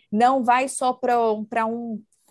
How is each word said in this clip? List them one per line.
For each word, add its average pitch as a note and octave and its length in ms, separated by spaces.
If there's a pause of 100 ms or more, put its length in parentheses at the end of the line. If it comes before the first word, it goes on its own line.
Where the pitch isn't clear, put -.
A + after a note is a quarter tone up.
(120)
não B3 320
vai B3 240
só B3+ 260
pra, B3 220 (320)
pra A3+ 180
um, A3+ 360 (300)